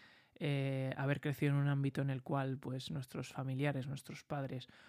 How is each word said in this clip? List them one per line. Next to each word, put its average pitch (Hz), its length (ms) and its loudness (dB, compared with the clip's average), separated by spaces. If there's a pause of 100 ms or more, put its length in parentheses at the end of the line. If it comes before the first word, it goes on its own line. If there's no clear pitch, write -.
(360)
eh, 135 640 2
haber 139 240 2
crecido 143 320 2
en 143 60 6
un 143 80 4
ámbito 139 340 2
en 139 80 2
el 131 140 -2
cual, 135 340 0
pues, 131 340 -4
nuestros 139 380 -6
familiares, 135 580 0
nuestros - 360 -8
padres 135 440 -4 (220)